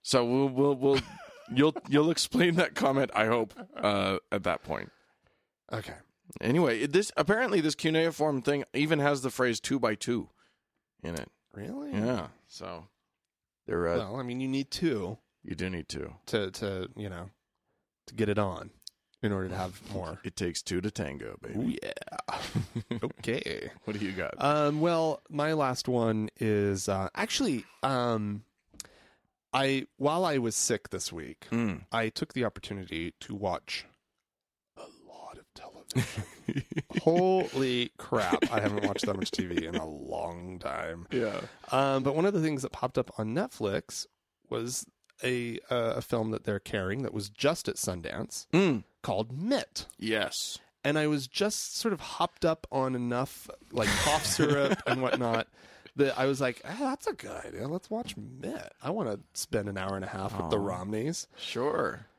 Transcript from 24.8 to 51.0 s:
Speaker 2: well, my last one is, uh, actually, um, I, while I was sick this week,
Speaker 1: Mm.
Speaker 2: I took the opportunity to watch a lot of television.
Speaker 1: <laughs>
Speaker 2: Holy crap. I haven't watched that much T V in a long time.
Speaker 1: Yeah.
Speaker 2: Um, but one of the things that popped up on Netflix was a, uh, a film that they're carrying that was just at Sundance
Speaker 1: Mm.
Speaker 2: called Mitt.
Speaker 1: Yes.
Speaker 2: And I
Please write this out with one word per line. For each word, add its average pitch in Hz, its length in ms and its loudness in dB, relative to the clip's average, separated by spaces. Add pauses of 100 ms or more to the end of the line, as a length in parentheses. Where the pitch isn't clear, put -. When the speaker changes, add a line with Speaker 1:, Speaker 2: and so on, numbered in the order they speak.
Speaker 2:
well, 160 480 2
my 151 240 0
last 135 340 2
one 113 420 4 (100)
is, 101 500 4
uh, 95 260 2
actually, 196 500 0 (160)
um, 117 640 2 (1080)
I, 135 340 4 (100)
while 160 280 2
I 151 120 4
was 117 180 0
sick - 340 0
this - 220 -6
week, 78 400 -12
Speaker 1:
Mm. 110 400 0
Speaker 2:
I 113 180 0
took - 240 -6
the 120 120 0
opportunity 90 760 -6
to 101 140 -8
watch 95 500 -4 (920)
a - 60 -16 (240)
lot - 300 -16
of - 160 -20
television. - 720 -6 (240)
Speaker 1:
<laughs> - 540 -4
Speaker 2:
Holy 160 960 2
crap. - 540 2
I - 80 2
haven't - 260 0
watched - 200 -2
that 196 100 0
much 190 160 -4
T 196 140 -2
V 175 200 -2
in 175 100 -6
a 78 120 -2
long 82 720 -8
time. 80 520 -6
Speaker 1:
Yeah. 110 280 0 (320)
Speaker 2:
Um, 135 320 2
but 139 120 2
one 165 100 4
of 202 80 2
the 170 80 2
things 151 200 0
that - 100 -6
popped - 260 -2
up 127 200 0
on 110 160 -2
Netflix 127 720 -4 (440)
was 120 360 -4 (380)
a, 120 340 -2 (120)
uh, 117 280 2
a 120 40 -2
film 110 300 0
that 107 120 -4
they're 101 160 -2
carrying 104 440 -4
that - 100 -4
was 101 160 -4
just 143 380 0
at - 80 -2
Sundance - 800 -6
Speaker 1:
Mm. 156 300 4 (180)
Speaker 2:
called 113 400 -2
Mitt. - 460 -2 (100)
Speaker 1:
Yes. 107 640 -2 (260)
Speaker 2:
And 147 140 2
I 151 80 2